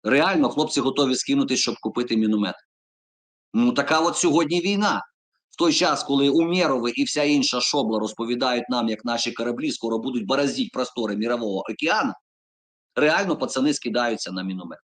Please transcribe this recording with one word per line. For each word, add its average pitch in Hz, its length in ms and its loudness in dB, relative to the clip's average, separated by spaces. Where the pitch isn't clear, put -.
Реально, 147 460 4
хлопці 147 320 0
готові 131 340 0
скинутись, 139 440 0
щоб 110 220 0
купити 113 360 -2
міномет. 107 380 2
Ну, 120 140 4
така 139 280 2
от 165 180 2
сьогодні 165 440 2
війна. 196 400 0
В - 80 -20
той 160 160 4
час, 160 300 0
коли 139 260 2
Умєрови 156 680 2
і 139 80 0
вся 147 200 0
інша 139 380 2
шобла 113 380 0
розповідають 120 680 -2
нам, 120 200 0
як 110 160 -6
наші 120 260 -2
кораблі 120 400 -4
скоро 113 280 -4
будуть 120 260 -4
бороздіть 131 460 0
простори 117 460 -4
Мірового 110 420 -2
океану, 156 540 -2
реально 160 420 2
пацани 135 360 0
скидаються 117 580 -4
на 92 120 -6
міномет. 92 440 -8